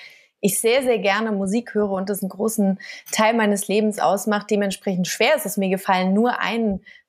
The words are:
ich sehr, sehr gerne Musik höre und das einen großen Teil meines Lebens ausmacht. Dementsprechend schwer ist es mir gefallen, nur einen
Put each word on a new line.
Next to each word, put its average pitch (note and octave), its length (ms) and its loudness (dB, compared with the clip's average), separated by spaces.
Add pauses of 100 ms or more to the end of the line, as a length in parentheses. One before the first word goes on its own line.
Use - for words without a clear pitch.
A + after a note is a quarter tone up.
(420)
ich G3+ 180 0
sehr, B3 240 2
sehr B3 160 2
gerne G#3 320 0
Musik G3 420 -2
höre G#3 180 0
und F#3+ 180 -4
das G3+ 120 -4
einen F#3+ 80 -4
großen G3 500 0 (320)
Teil A3 220 2
meines G#3 340 0
Lebens G#3 320 0
ausmacht. G3+ 500 0
Dementsprechend G3 580 -2
schwer B3+ 280 2
ist - 100 -2
es F#3+ 120 -6
mir F#3+ 120 0
gefallen, F#3+ 440 0
nur A#3 260 2
einen G3+ 460 -2 (240)